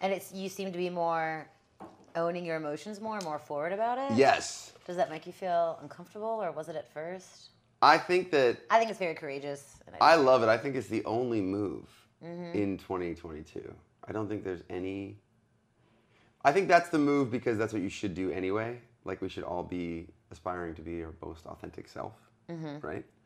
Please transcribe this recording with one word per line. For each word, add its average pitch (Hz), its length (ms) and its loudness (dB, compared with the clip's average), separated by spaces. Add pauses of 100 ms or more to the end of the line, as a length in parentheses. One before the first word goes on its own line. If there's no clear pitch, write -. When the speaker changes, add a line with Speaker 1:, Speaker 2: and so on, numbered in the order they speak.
Speaker 1:
And 190 100 2
it's, 180 220 -4
you 190 160 -6
seem 190 220 -6
to 175 60 -8
be 180 120 -2
more 165 580 -2 (680)
owning 175 280 -2
your 165 140 -2
emotions 156 420 -6
more, 220 220 -6
more 151 180 -6
forward 151 320 -4
about 226 260 0
it. 269 200 0
Speaker 2:
Yes. - 560 4 (120)
Speaker 1:
Does 175 120 -8
that 180 120 0
make 160 160 -10
you 180 60 -14
feel 170 500 0
uncomfortable, 180 460 -12 (160)
or 170 80 -2
was 156 160 -8
it 165 80 -8
at - 160 -10
first? 175 580 -12 (320)
Speaker 2:
I 151 160 10
think 180 340 2
that 127 260 6 (120)
Speaker 1:
I 214 80 8
think 226 120 4
it's 196 100 -8
very 170 140 -2
courageous. 143 640 -8 (120)
And - 140 -18
I 147 120 10
Speaker 2:
I - 20 10
love 131 280 8
it. 110 60 6
I 117 80 8
think 131 180 -2
it's 120 120 -4
the 107 180 -2
only 117 340 0
move 95 460 -2 (380)
Speaker 1:
Mm-hmm. 170 340 -8
Speaker 2:
in 98 220 0
twenty 90 360 -4
twenty-two. - 580 -14 (340)
I - 40 -10
don't 107 160 -4
think 98 160 -6
there's 90 260 -6
any, 98 480 -6 (1300)
I 139 80 6
think 180 160 2
that's 175 220 6
the 165 100 0
move 143 320 4
because 117 260 0
that's 107 160 -2
what 87 80 -2
you 95 80 -2
should 98 260 -6
do 92 160 -2
anyway. 104 480 -2 (260)
Like, 92 160 -6
we 95 80 -4
should - 140 -10
all 87 200 -4
be 85 440 -6 (240)
aspiring 90 440 -6
to 80 60 -16
be 85 220 -8
our 80 100 -12 (100)
most 82 220 -14
authentic - 420 -16
self, - 260 -12 (380)
Speaker 1:
Mm-hmm. 156 340 -10
Speaker 2:
right? 156 200 -10 (200)